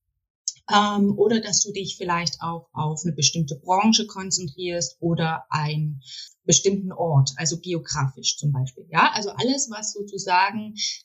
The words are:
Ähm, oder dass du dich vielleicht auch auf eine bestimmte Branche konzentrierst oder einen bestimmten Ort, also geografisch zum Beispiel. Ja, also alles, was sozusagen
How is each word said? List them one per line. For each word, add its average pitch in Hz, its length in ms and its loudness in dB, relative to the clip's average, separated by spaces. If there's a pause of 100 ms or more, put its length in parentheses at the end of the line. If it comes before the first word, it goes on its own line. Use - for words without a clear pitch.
(720)
Ähm, 208 460 4
oder 220 220 6
dass 208 220 0
du 208 100 -4
dich 196 260 -6
vielleicht 170 440 -2
auch 165 320 -6
auf 156 300 -2
eine 170 100 0
bestimmte 151 420 0
Branche 208 520 4
konzentrierst 180 920 -4
oder 165 500 0
einen 151 520 0 (420)
bestimmten 190 480 2
Ort, 151 440 2
also 165 240 -2
geografisch 151 800 -4
zum 147 140 0
Beispiel. 131 380 -4
Ja, 202 240 4
also 202 180 -4
alles, 262 380 0
was 214 240 -8
sozusagen 202 800 -2 (300)